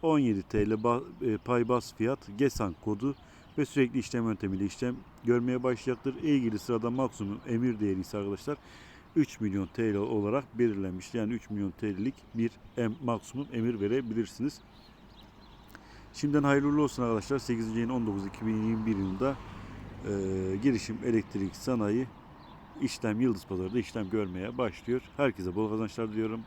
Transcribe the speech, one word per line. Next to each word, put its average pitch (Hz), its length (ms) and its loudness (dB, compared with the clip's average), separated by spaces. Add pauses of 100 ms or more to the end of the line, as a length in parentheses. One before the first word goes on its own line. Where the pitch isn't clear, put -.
on 160 180 6
yedi 110 240 4
T 104 260 2
L 113 40 4
ba-, 120 300 2 (180)
e, 113 160 0
pay 120 300 2
bas 120 260 2
fiyat 123 260 0 (180)
gesan 113 380 2 (100)
kodu 110 300 0 (420)
ve 151 80 2
sürekli 131 340 2
işlem 117 280 -2
yöntemiyle 98 380 -2
işlem 123 300 -2 (300)
görmeye 123 380 4
başlayacaktır. 127 600 0
İlgili 127 360 2
sırada 117 300 0
maksimum 120 580 -2
emir 117 320 0
değeri 98 200 2
ise 95 180 -4
arkadaşlar 101 400 -4 (580)
üç - 260 2
milyon 98 320 0
T 113 200 2
L 101 40 2
olarak 110 600 0
belirlenmiştir. 98 600 0
Yani 110 140 -2
üç - 160 -8
milyon 101 220 -2
T 101 260 -4
L'lik 120 180 -4 (180)
bir 113 180 0 (260)
em-, 113 260 0
maksimum 123 500 -4
emir 117 260 -2
verebilirsiniz. 113 840 -2 (1500)
Şimdiden 147 300 2
hayırlı 139 240 6
uğurlu 147 160 4
olsun 131 200 0
arkadaşlar. 117 360 2
Sekizinci 113 380 -2
ayın 117 120 2
on 123 180 0
dokuzu 98 200 -2
iki 107 200 -6
bin 110 200 0
yirmi 113 180 0
bir 110 120 2
yılında, 98 380 0 (720)
e, 95 560 0
Girişim 113 420 2
Elektrik 101 500 0
Sanayi 117 520 0 (720)
işlem 113 400 -2
Yıldız 113 240 2
Pazar'da 92 340 -2
işlem 104 300 -4
görmeye 104 480 -2
başlıyor. 123 440 -2 (160)
Herkese 98 380 0
bol 107 140 2
kazançlar 110 420 -2
diliyorum. 110 360 -2